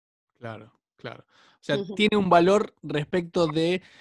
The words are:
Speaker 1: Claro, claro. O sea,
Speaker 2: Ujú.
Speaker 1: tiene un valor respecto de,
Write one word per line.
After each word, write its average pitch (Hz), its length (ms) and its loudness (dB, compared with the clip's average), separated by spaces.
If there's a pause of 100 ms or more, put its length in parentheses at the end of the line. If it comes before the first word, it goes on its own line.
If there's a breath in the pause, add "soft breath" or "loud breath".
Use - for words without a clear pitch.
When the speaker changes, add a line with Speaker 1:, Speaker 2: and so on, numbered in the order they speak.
(380)
Speaker 1:
Claro, 110 360 -16 (240)
claro. 120 260 -16 (380 soft breath)
O - 40 -20
sea, - 120 -2
Speaker 2:
Ujú. 196 180 -8
Speaker 1:
tiene 208 220 2
un 185 120 0
valor 180 540 4
respecto 170 640 -2
de, 165 340 -2 (200 soft breath)